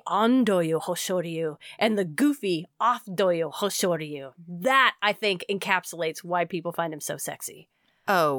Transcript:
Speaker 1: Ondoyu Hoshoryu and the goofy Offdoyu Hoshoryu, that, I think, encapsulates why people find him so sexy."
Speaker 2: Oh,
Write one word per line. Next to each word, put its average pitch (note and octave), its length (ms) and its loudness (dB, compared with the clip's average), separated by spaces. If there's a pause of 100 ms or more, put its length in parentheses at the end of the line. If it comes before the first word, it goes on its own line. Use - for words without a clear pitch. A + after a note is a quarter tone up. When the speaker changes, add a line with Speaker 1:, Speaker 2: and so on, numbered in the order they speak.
Speaker 1:
Ondoyu G3 760 4
Hoshoryu E3 760 -4 (220)
and G#3+ 200 2
the G3 80 2
goofy F#3 600 0 (140)
Offdoyu F#3 760 0
Hoshoryu, D#3 760 -2 (160)
that, A#3 540 2
I G#3 100 2
think, G3+ 380 -2
encapsulates F3 760 -2
why F3 220 0
people E3+ 260 -6
find E3 220 -4
him D3 60 -14
so - 180 -6
sexy." - 500 -12 (380)
Speaker 2:
Oh, D#3 320 2